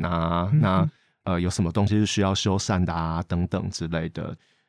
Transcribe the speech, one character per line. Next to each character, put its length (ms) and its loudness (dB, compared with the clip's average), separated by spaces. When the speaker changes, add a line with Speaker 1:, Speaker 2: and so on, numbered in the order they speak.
Speaker 1:
啊？ 480 0
Speaker 2:
嗯 20 0
哼。 80 6
Speaker 1:
那， 300 4
呃， 160 0
有 100 0
什 120 0
么 80 0
东 160 2
西 120 2
是 80 4
需 160 0
要 120 2
修 220 0
缮 260 0
的 100 0
啊， 360 -2
等 180 0
等 240 -4
之 180 -6
类 200 -4
的。 260 -10